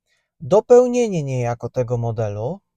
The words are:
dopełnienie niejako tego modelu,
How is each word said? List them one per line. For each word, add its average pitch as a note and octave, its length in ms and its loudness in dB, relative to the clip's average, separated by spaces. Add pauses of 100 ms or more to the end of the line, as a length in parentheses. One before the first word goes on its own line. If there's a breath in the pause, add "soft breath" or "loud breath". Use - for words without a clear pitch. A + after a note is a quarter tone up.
(400)
dopełnienie A3+ 840 2
niejako A#2+ 480 -4
tego B2 280 -4
modelu, A#2 600 -6 (160)